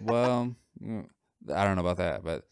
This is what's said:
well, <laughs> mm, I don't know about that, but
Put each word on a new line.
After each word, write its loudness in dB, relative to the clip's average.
well, 2
<laughs> -20
mm, -8
I 2
don't 4
know 2
about 0
that, -2
but -6